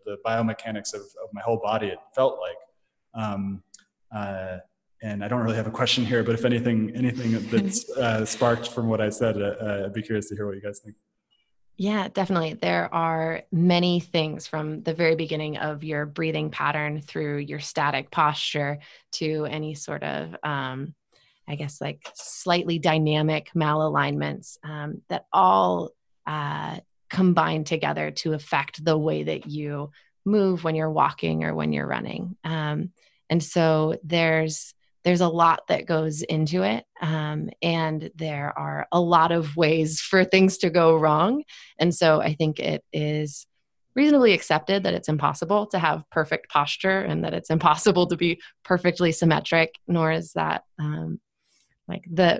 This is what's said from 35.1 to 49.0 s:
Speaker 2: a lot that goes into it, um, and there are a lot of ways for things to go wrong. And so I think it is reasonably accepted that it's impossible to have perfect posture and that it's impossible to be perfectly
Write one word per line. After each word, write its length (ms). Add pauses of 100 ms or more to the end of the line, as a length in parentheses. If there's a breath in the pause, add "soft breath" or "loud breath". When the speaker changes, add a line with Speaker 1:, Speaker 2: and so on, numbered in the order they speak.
Speaker 2:
a 60
lot 400
that 180
goes 360
into 420
it, 220 (160)
um, 480 (120)
and 540
there 420
are 360
a 80
lot 320
of 240
ways 420
for 240
things 360
to 100
go 260
wrong. 480 (340 loud breath)
And 160
so 280
I 140
think 260
it 320
is 520 (500)
reasonably 360
accepted 520
that 100
it's 160
impossible 580
to 120
have 300
perfect 400
posture 520
and 240
that 80
it's 160
impossible 580
to 80
be 240 (240 loud breath)
perfectly 480